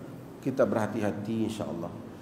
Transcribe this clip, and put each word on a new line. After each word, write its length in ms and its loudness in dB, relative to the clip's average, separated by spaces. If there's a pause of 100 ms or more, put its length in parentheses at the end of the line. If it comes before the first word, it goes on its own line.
(420)
kita 240 4
berhati-hati, 800 2
insya-Allah. 460 -4 (300)